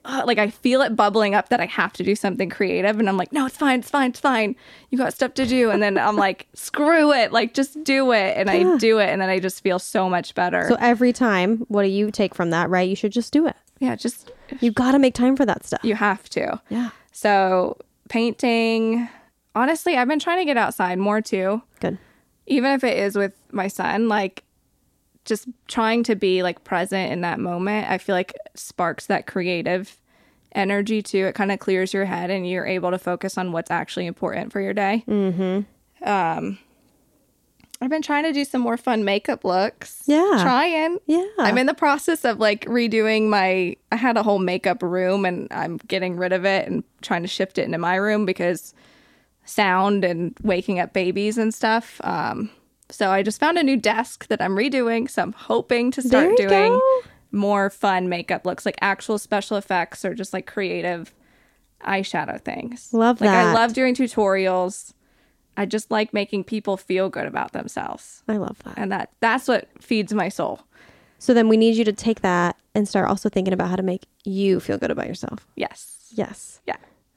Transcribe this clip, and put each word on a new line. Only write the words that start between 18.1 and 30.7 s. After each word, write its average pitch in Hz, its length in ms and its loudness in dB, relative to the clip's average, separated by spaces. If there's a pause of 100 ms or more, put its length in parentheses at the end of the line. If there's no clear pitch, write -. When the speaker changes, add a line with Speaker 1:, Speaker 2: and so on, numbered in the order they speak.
Speaker 1:
honestly, 311 420 0
I've 370 100 2
been 302 120 2
trying 349 180 0
to 370 80 0
get 285 120 2
outside 185 420 0
more 208 200 2
too. 202 440 -2 (160)
Speaker 2:
Good. 190 180 -4 (480)
Speaker 1:
Even 269 280 2
if 269 100 0
it 247 120 2
is 202 220 -2
with 196 160 0 (180)
my 190 160 -2
son, 202 400 -2
like, 202 360 -2 (840)
just 214 200 -4 (220)
trying 226 360 0
to 226 120 0
be, 185 260 2
like, 180 220 -4
present 190 480 -4
in 170 80 -4
that 170 180 -4
moment, 185 540 -4
I 190 60 -2
feel 190 180 -4
like 180 180 -4 (220)
sparks - 520 -6
that - 200 -4
creative 180 720 -4 (540)
energy 202 480 -2